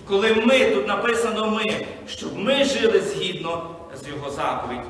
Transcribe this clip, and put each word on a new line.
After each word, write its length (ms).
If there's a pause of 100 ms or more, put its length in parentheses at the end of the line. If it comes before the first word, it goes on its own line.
Коли 260
ми, 320
тут 220
написано 600
«ми», 380 (220)
щоб 300
ми 260
жили 380
згідно 680 (340)
з 40
його 240
заповідь. 580